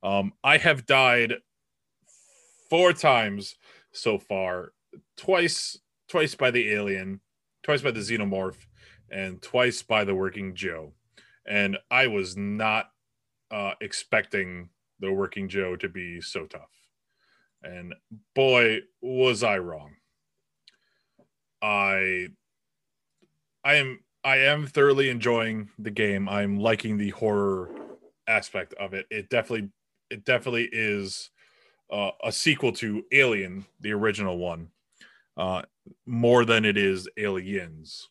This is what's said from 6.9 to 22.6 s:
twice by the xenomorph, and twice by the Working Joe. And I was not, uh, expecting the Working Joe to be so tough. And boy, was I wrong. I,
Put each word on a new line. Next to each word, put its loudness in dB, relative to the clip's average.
twice 0
by 0
the -4
xenomorph, -4
and -10
twice 0
by 0
the 0
Working -6
Joe. -10
And -2
I 4
was -4
not, -2
uh, -6
expecting -4
the -2
Working -4
Joe -4
to -6
be -10
so -10
tough. -20
And -16
boy, 6
was 2
I 2
wrong. -10
I, 0